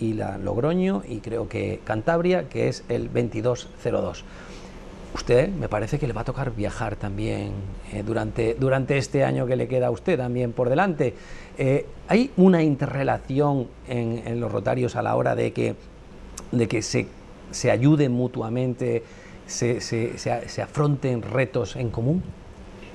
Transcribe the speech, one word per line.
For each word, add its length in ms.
y 140
la 240
Logroño, 680
y 120
creo 320
que 340
Cantabria, 640
que 200
es 200
el 220
veintidós 580
cero 180
dos. 240
Usted 340
me 200
parece 300
que 80
le 60
va 80
a 40
tocar 300
viajar 420
también, 560
eh, 120
durante, 500
durante 440
este 260
año 220
que 100
le 100
queda 200
a 40
usted 280
también 340
por 160
delante. 460
Eh, 300
¿hay 280
una 260
interrelación 1080
en, 380
en 140
los 120
rotarios 440
a 60
la 140
hora 180
de 180
que, 220
de 160
que 140
se, 260
se 200
ayuden 420
mutuamente, 880
se, 340
se, 380
se 120
a-, 180
se 120
afronten 600
retos 540
en 140
común? 320